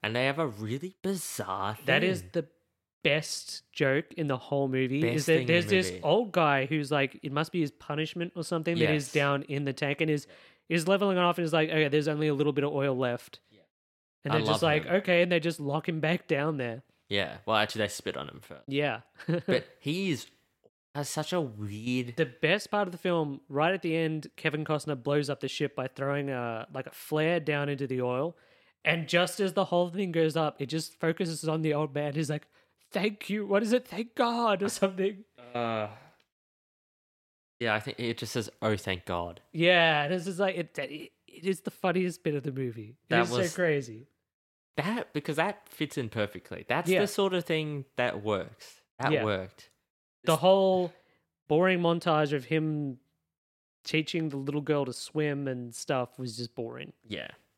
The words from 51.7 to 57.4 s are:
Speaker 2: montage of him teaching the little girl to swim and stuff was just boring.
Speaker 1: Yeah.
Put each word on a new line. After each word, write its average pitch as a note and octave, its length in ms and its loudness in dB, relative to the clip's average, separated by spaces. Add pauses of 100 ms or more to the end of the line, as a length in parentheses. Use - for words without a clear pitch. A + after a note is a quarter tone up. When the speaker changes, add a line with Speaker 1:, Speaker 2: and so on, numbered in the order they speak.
Speaker 2:
montage E3 540 2
of C3+ 120 -2
him D3+ 520 -2 (880)
teaching D#3+ 440 0
the C#3 80 -8
little C#3+ 240 -2
girl C#3+ 240 0
to B2+ 80 -6
swim C#3+ 540 -2
and B2 280 -6
stuff B2+ 440 -2
was A#2+ 180 -6
just A#2+ 180 -8
boring. A#2+ 360 -10 (160)
Speaker 1:
Yeah. F#2+ 200 -8 (300)